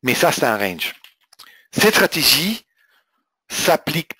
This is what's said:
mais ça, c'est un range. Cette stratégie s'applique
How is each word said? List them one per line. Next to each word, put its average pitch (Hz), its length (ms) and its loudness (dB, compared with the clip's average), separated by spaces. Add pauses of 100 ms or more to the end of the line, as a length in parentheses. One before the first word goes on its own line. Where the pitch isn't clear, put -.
mais 127 120 0
ça, 170 160 2
c'est - 140 -2
un 113 120 0
range. 95 360 -4 (760)
Cette 214 220 2
stratégie 175 720 0 (800)
s'applique - 720 -2